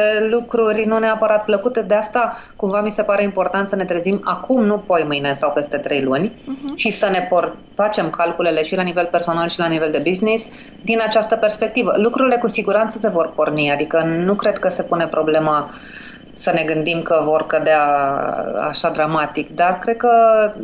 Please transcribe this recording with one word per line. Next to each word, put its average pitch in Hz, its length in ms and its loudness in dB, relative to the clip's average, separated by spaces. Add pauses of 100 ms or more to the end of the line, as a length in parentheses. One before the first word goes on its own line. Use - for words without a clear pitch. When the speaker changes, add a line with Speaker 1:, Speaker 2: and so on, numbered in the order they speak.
(300)
Speaker 1:
lucruri, 226 560 0
nu 220 120 2
neapărat 214 460 2
plăcute. 208 380 0
De 196 120 0
asta, 214 420 -2 (200)
cumva, 202 240 0
mi 214 100 -2
se 208 120 -2
pare 202 200 2
important 196 460 -2
să 196 80 -2
ne 190 80 -2
trezim 185 400 -2
acum, 220 400 0
nu 208 220 2
poi 170 200 2
mâine 143 260 -2
sau 143 200 -2
peste 147 240 -2
trei 143 260 -2
luni, 135 300 0 (120)
Speaker 2:
Mhm. 269 320 -10
Speaker 1:
și 226 140 -2
să 208 180 0
ne 180 220 0
por-, 165 260 0 (180)
facem 202 360 0
calculele 170 520 0
și 170 140 -2
la 185 60 0
nivel 175 280 0
personal 170 380 0
și - 100 -4
la 170 80 0
nivel 160 240 0
de 147 180 0
business 214 400 0 (340)
din 226 240 0
această 214 300 2
perspectivă. 220 600 0
Lucrurile 240 400 2
cu 240 100 0
siguranță 214 520 0
se 220 100 0
vor 170 260 0
porni, 151 380 0
adică 160 520 0
nu 196 100 2
cred 202 240 0
că 185 100 -2
se 180 140 -2
pune 170 240 0
problema 156 640 0 (680)
să 185 140 0
ne 165 100 0
gândim 160 400 -2
că 160 220 2
vor 156 220 2
cădea 156 360 2 (840)
așa 151 220 -2
dramatic, 156 640 -2
dar 175 240 2
cred 233 180 -2
că, 240 140 2 (540)